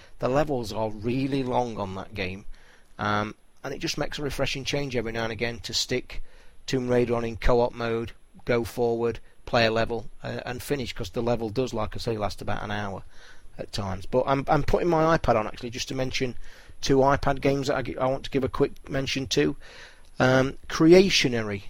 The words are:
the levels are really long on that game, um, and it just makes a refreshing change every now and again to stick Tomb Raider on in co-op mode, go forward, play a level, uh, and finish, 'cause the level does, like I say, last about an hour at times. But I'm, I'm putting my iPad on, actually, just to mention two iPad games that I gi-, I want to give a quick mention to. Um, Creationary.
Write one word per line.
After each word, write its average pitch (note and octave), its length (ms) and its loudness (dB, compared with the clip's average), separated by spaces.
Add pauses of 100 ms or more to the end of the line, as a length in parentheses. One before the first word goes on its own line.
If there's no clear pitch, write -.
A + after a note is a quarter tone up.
(200)
the B2+ 100 0
levels C3 440 0
are A2 160 -2
really C3 540 -2
long B2 340 -2
on G2 180 -4
that G2 180 -12
game, F#2+ 320 -6 (540)
um, G#2 360 -2 (280)
and C#3 100 -8
it - 60 -10
just - 180 -4
makes D3 220 -4
a D3+ 40 -6
refreshing C3+ 400 -4
change C#3+ 320 -2
every A2+ 160 -2
now A#2 120 -4
and A2+ 80 -2
again A#2 280 -4
to - 140 -10
stick - 480 -4 (460)
Tomb B2+ 200 -2
Raider B2 280 2
on A#2 100 -2
in A2+ 120 -6
co-op A#2+ 360 4
mode, A#2 380 -4 (340)
go A#2+ 180 2
forward, A#2 560 -2 (260)
play A#2 200 4
a A2 60 4
level, A2+ 380 -2 (140)
uh, A#2+ 220 -6
and B2 180 -8
finish, C3 300 -4
'cause A#2 160 -6
the A#2+ 120 -4
level A#2 280 0
does, A#2+ 240 -2
like G#2+ 220 -4
I G#2 40 -6
say, A#2 180 -2
last G#2 240 -2
about G#2 220 -4
an G#2 80 -6
hour G2+ 320 -6 (540)
at - 140 -10
times. F#2+ 340 -4
But B2+ 200 2
I'm, C#3 220 2
I'm D3+ 160 4
putting - 240 2
my D#3+ 300 4
iPad A#2+ 180 4
on, A2 120 2
actually, A#2+ 240 -8
just B2 180 -8
to C3+ 60 -6
mention B2+ 400 -2 (460)
two C#3 160 4
iPad C#3 440 4
games C#3 260 2
that C#3+ 100 2
I C3 60 -2
gi-, - 140 -8
I B2+ 100 0
want C3+ 160 -2
to - 60 -8
give C3+ 140 0
a C3 60 0
quick - 400 -2
mention C3+ 380 -4
to. D3 280 2 (640)
Um, C3 380 4 (100)
Creationary. D3 1040 6